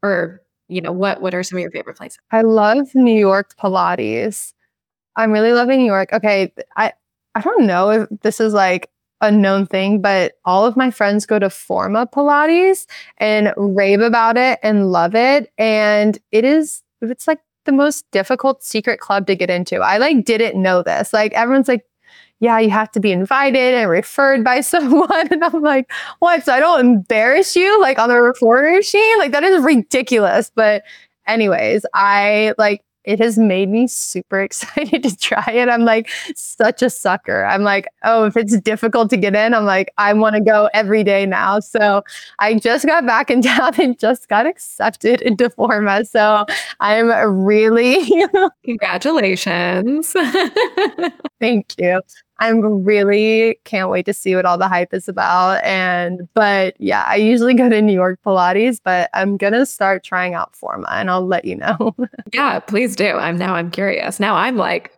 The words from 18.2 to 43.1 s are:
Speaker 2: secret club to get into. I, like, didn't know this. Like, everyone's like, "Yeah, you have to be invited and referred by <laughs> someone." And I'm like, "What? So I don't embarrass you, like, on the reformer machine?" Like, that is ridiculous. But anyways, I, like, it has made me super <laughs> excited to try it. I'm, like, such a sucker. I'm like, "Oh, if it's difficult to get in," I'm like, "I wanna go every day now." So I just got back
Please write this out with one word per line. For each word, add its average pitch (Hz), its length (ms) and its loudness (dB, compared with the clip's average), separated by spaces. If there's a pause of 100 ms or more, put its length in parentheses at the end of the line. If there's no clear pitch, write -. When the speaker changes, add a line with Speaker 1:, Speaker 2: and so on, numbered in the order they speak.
Speaker 2:
secret 226 360 -4
club 196 280 -4
to 196 80 0
get 180 140 -4
into. 180 280 -4
I, 196 200 0
like, 262 260 2
didn't 214 380 -2
know 185 220 2
this. 170 300 -4
Like, 214 200 0
everyone's 247 340 2
like, 247 180 -2 (540)
"Yeah, 226 200 2
you 220 100 2
have 214 220 -2
to 214 80 -4
be 196 120 0
invited 254 640 0
and 226 160 0
referred 269 540 0
by 254 180 0
<laughs> - 0 -
someone." 320 720 0
And 330 120 0
I'm 320 180 -2
like, 277 300 0 (280)
"What? 339 260 2
So 269 80 2
I 254 60 2
don't 320 200 4
embarrass 247 760 2
you, 392 260 4
like, 269 180 2
on 233 80 2
the 240 140 4
reformer 247 500 4
machine?" 415 460 2
Like, 285 160 0
that 294 100 0
is 370 200 4
ridiculous. 240 880 2
But 214 300 2 (420)
anyways, 202 680 0
I, 202 640 2
like, 208 260 0 (200)
it 202 160 -2
has 226 180 0
made 196 320 2
me 233 180 0
super - 540 -6
<laughs> - 0 -
excited 254 600 -6
to 220 140 -2
try - 380 -4
it. 247 160 2
I'm, 233 160 2
like, 226 240 0 (260)
such - 460 -2
a - 80 0
sucker. - 560 -4
I'm 196 180 0
like, 196 240 -2 (160)
"Oh, 226 220 2
if 208 100 -2
it's 220 240 0
difficult 220 520 -2
to 247 60 0
get 196 160 0
in," 220 200 2
I'm 220 100 2
like, 196 340 0
"I 208 140 2
wanna 214 300 2
go 208 320 4
every 214 320 2
day 196 200 2
now." 190 360 0
So 202 420 0 (360)
I 214 160 2
just 240 300 0
got 311 200 2
back 233 260 0